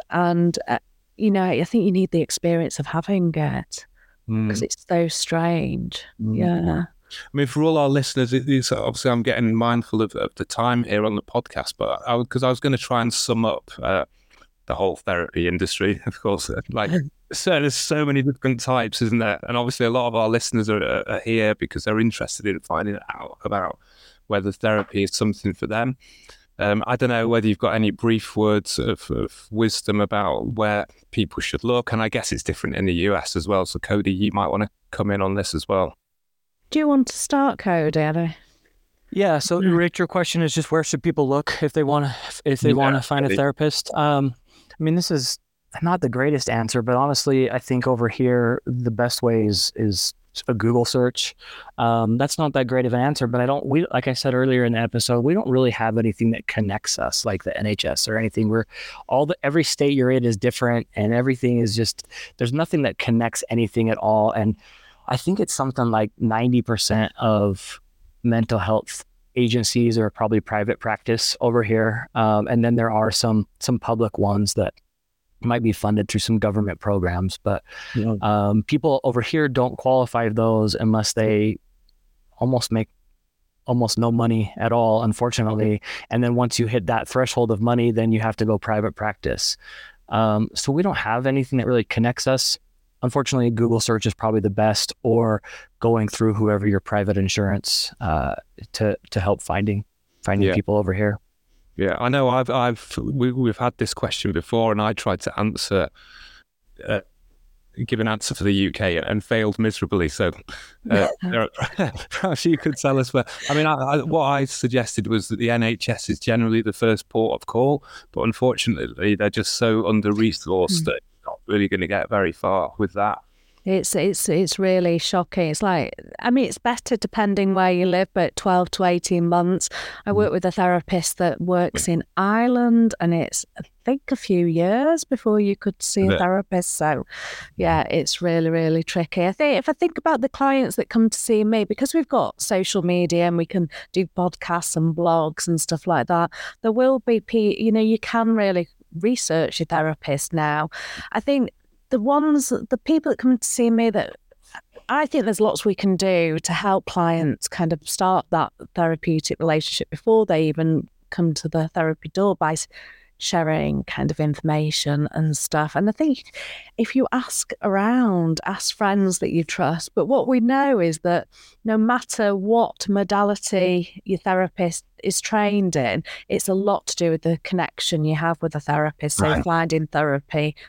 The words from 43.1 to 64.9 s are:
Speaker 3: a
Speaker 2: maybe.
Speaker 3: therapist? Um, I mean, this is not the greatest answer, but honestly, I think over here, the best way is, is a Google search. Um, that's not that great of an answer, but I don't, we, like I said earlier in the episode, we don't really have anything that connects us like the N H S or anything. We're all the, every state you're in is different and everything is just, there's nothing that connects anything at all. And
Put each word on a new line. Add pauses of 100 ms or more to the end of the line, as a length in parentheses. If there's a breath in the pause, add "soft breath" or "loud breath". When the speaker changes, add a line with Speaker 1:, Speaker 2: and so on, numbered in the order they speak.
Speaker 3:
a
Speaker 2:
maybe.
Speaker 3:
therapist?
Um, (460 soft breath)
I
mean,
this
is (440)
not
the
greatest
answer,
but
honestly,
I
think
over
here,
the
best
way
is,
is (360)
a
Google
search. (440 loud breath)
Um,
that's
not
that
great
of
an
answer,
but
I
don't,
we,
like
I
said
earlier
in
the
episode,
we
don't
really
have
anything
that
connects
us
like
the
N
H
S
or
anything.
We're (420 loud breath)
all
the,
every
state
you're
in
is
different
and
everything
is
just, (300 loud breath)
there's
nothing
that
connects
anything
at
all.
And (500 loud breath)